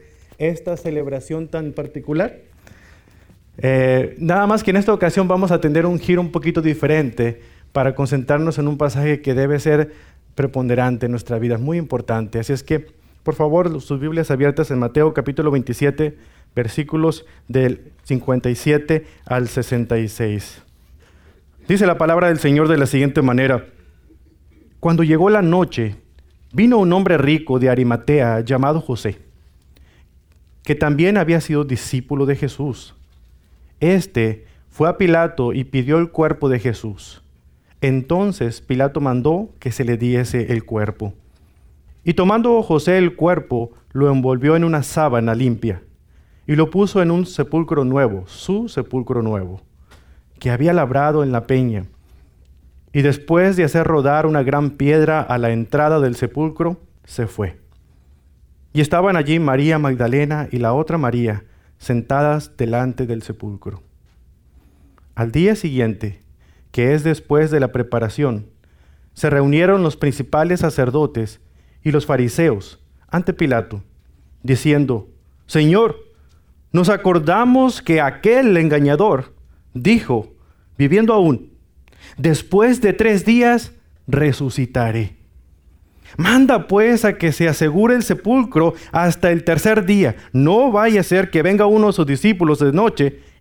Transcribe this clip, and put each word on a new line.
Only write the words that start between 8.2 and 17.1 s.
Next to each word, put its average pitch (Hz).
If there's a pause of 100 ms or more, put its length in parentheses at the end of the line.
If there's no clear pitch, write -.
en 147
un 147
pasaje 147
que 135
debe 139
ser 151 (400)
preponderante 127
en 120
nuestra 120
vida, 117
muy 151
importante. 117
Así 113
es 131
que, - (260)
por 151
favor, 160
sus 139
Biblias 156
abiertas 143
en 131
Mateo 151
capítulo 147
veintisiete, 143 (380)
versículos 156 (240)